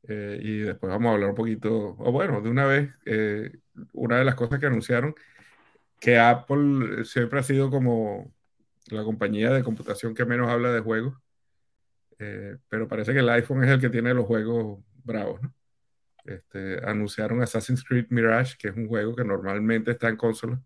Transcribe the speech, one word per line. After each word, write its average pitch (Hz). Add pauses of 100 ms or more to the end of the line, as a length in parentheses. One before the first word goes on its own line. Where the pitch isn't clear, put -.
Eh, 104
y 107
después 95
vamos 113
a 110
hablar 101
un 98
poquito, 110
o 120
bueno, 139
de 110
una 131
vez, 139 (160)
eh, 107 (420)
una 120
de 131
las 131
cosas 123
que 147
anunciaron, 123 (840)
que 120
Apple 120
siempre 123
ha -
sido 135
como 113 (540)
la 107
compañía 107
de 131
computación 113
que 120
menos 120
habla 120
de 117
juegos, 113 (1040)
eh, 101 (120)
pero 110
parece 110
que 135
el 123
iPhone 120
es 135
el 131
que 127
tiene 120
los 120
juegos 107 (240)
bravos, 107
¿no? 135 (680)
Este, 95
anunciaron 107
Assassin's 120
Creed 123
Mirage, 120
que 107
es 95
un 113
juego 113
que 120
normalmente 104
está 120
en 110
consola 117